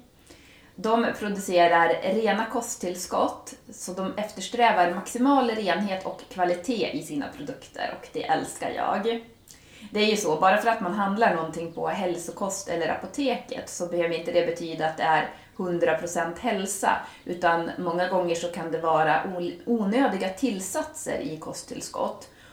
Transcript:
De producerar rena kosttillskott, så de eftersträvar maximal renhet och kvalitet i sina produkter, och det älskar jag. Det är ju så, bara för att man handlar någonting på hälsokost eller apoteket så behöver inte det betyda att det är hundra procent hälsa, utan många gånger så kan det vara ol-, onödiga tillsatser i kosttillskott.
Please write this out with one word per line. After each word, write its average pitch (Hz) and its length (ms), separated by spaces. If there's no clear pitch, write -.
De 226 260
producerar 175 720
rena 214 320
kosttillskott, 196 1080
så - 200
de 190 240
eftersträvar 196 800
maximal 247 560
renhet 202 560
och 175 220
kvalitet 180 640
i 156 100
sina 151 240
produkter, - 640
och - 140
det - 120
älskar - 460
jag. 226 540
Det 208 100
är 214 60
ju 208 100
så, 156 240
bara 190 160
för 226 120
att 226 120
man 190 140
handlar 202 400
någonting 165 380
på 160 160
hälsokost 185 800
eller 165 200
apoteket - 800
så - 180
behöver 170 320
inte 170 140
det 170 140
betyda 160 400
att 160 100
det - 60
är 156 280
hundra 170 380
procent 170 440
hälsa, 202 580
utan 170 540
många 180 300
gånger 180 260
så 170 140
kan 165 220
det 160 100
vara 156 400
ol-, 175 300
onödiga 214 600
tillsatser 196 920
i 156 160
kosttillskott. - 920